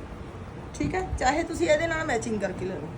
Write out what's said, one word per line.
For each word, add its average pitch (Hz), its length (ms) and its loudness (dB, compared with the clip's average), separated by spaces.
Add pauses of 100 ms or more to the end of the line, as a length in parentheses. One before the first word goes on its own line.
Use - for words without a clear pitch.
(720)
ਠੀਕ 294 220 0
ਹੈ, 370 120 0 (120)
ਚਾਹੇ 302 240 4
ਤੁਸੀਂ 330 260 2
ਇਹਦੇ 311 180 6
ਨਾਲ 320 180 0
ਮੈਚਿੰਗ 226 340 0
ਕਰਕੇ 185 260 -2
ਲੈ 185 100 -4
ਲਓ, 160 120 -6 (100)